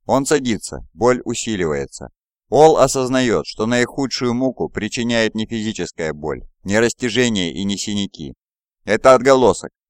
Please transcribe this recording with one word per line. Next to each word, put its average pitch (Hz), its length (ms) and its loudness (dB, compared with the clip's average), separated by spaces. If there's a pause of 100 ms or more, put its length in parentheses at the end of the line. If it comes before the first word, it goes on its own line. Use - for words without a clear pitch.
Он 131 200 0
садится, 123 540 -2 (120)
боль 120 320 0
усиливается. 82 840 -6 (400)
Ол 147 280 6
осознаёт, 127 720 0
что 107 200 -6
наихудшую 123 680 -2
муку 123 340 -4
причиняет 117 680 -2
не 110 120 -4
физическая 107 640 -6
боль, 73 300 -8 (220)
не 101 140 0
растяжение 113 760 0
и 85 120 -6
не 98 140 -4
синяки. 95 560 -8 (500)
Это 113 300 6
отголосок, 123 560 4 (200)